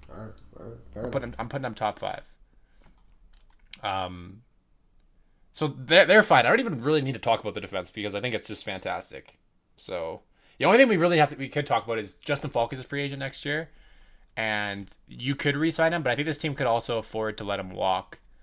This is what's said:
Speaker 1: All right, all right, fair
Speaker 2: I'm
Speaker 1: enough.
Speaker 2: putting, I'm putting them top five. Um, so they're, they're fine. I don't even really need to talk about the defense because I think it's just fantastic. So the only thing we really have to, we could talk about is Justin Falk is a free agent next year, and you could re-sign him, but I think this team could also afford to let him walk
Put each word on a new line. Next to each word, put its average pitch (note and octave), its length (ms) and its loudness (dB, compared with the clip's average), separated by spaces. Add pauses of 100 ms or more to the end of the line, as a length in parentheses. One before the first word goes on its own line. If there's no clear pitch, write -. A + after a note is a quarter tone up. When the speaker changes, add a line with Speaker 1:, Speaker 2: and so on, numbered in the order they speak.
(100)
Speaker 1:
All - 100 -14
right, A2 100 -12 (280)
all - 80 -16
right, A#2 80 -14 (180)
fair G#2+ 100 -8
Speaker 2:
I'm B2 60 -4
Speaker 1:
enough. A#2+ 40 -6
Speaker 2:
putting, A#2+ 260 -4
I'm A#2 100 -6
putting C3+ 140 -6
them A#2 120 -6
top G#2+ 240 -2
five. - 240 -6 (1600)
Um, F#2 600 -6 (1120)
so D3+ 160 -4
they're, C#3 360 6
they're G3+ 180 10
fine. C3 240 8
I C3 40 6
don't A#3 100 6
even E3+ 220 -4
really D3+ 200 2
need C3 120 -2
to G#2 60 -12
talk A2+ 200 2
about G2+ 140 -6
the G2+ 60 -6
defense F#2 300 -6
because G2+ 240 -6
I G2+ 60 -4
think A#2+ 140 -2
it's G#2 140 -6
just G#2+ 160 -8
fantastic. F#2 760 -8 (380)
So F2 460 -8 (360)
the B2+ 60 0
only G3 140 8
thing C4 100 8
we G#3 80 2
really E3+ 220 4
have C#3+ 120 6
to, D3 60 -12
we C3+ 120 -8
could C#3+ 180 -4
talk A2+ 180 0
about A2+ 140 -2
is G#2 160 -8
Justin C#3+ 360 -4
Falk A#2 220 0
is C3 80 -8
a B2 40 -14
free C#3+ 180 -6
agent C#3 180 -6
next C3+ 240 -10
year, D3+ 260 -4 (680)
and G#2 520 -4 (200)
you A#2+ 260 -4
could C#3+ 220 0
re-sign D#3+ 380 2
him, E3+ 80 -2
but C3 100 2
I A#2 40 -2
think D3 100 -2
this D3+ 120 -2
team D3 160 -4
could C3+ 120 -2
also A#2 320 0
afford A2 400 -4
to G#2+ 60 -10
let G2+ 160 -2
him F#2+ 100 -10
walk F#2+ 480 -2 (240)